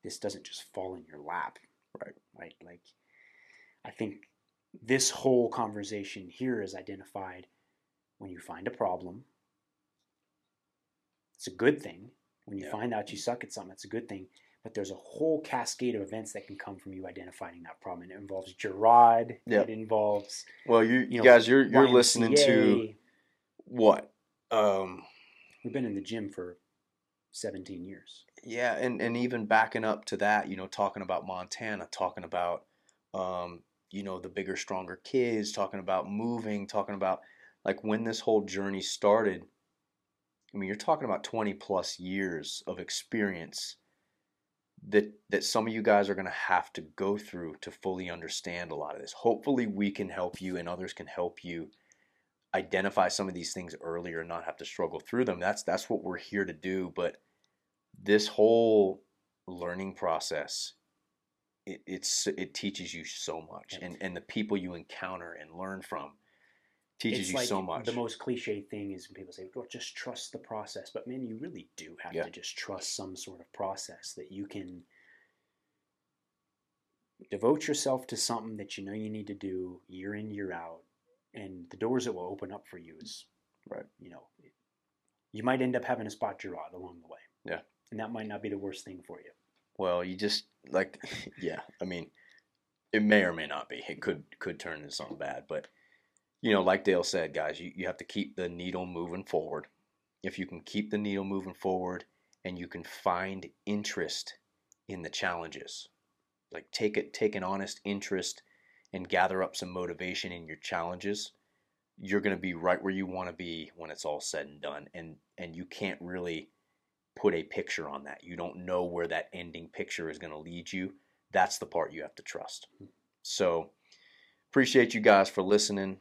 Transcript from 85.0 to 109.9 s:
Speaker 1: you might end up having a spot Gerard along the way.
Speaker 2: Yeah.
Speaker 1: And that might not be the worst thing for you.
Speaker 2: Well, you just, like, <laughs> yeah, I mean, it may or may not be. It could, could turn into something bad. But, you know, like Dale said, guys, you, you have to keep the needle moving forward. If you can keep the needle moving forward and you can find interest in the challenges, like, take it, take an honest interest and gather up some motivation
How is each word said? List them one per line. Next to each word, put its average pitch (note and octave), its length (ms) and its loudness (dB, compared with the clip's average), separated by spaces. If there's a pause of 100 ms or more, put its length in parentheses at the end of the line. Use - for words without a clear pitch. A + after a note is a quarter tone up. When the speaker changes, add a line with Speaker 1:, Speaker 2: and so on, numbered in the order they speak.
Speaker 1:
you G#2+ 100 -10
might B2+ 180 2
end B2+ 160 0
up A#2+ 80 -2
having A#2 220 -2
a G2+ 40 -6
spot - 280 -6
Gerard F2 340 -12
along F2+ 300 -16
the D#2+ 60 -20
way. D#2 100 -18 (260)
Speaker 2:
Yeah. E2+ 160 -6 (300)
Speaker 1:
And G#2+ 100 -10
that A2 120 -8
might A2 140 -8
not G#2 160 -8
be A2+ 60 -4
the G2+ 100 -4
worst G2 260 -8
thing F2+ 220 -16
for E2+ 140 -16
you. - 120 -20 (440)
Speaker 2:
Well, F2+ 260 0
you F#2 140 -4
just, G2+ 300 -2 (220)
like, F#2 340 0
<laughs> - 400 -12
yeah, - 180 -4 (200)
I G2 40 -4
mean, F2 260 -6 (840)
it A2 100 4
may G#2 200 8
or F2+ 120 2
may D#2 120 -6
not C#2+ 220 -8
be. B1 200 -10
It - 120 -10
could, D#2+ 240 -2 (140)
could E2+ 200 -8
turn D#2+ 220 -10
into D2 100 -16
something - 280 -10
bad. C#2 300 -8
But, D#2 200 -6 (720)
you A2+ 120 4
know, G2 100 6
like F#2 220 4
Dale F2+ 200 6
said, D#2+ 300 -2
guys, D#2 260 -4
you, F2 140 -12
you F2 120 -6
have E2 120 -6
to E2+ 60 -12
keep - 320 -6
the F2+ 120 -4
needle F2+ 380 -6
moving F2 380 -6
forward. D#2 420 -2 (560)
If F#2 160 -8
you F#2 80 -6
can E2+ 160 -14
keep G#2+ 280 -6
the G#2 80 -2
needle G2+ 260 -2
moving F#2+ 300 -6
forward F2+ 500 -4 (400)
and F#2 140 -8
you F2 100 -10
can E2+ 160 -12
find F#2 600 -2 (200)
interest G#2 720 -4 (500)
in F#2 140 -8
the D#2 80 -8
challenges, - 800 -6 (640)
like, E2 200 -12
take G#2+ 260 -2
it, - 160 -4
take G#2 220 0
an G2 100 -4
honest F#2+ 400 -4
interest G2 580 -4 (500)
and F2+ 160 -8
gather F#2 340 2
up - 140 -4
some F#2+ 140 -8
motivation F2+ 600 -6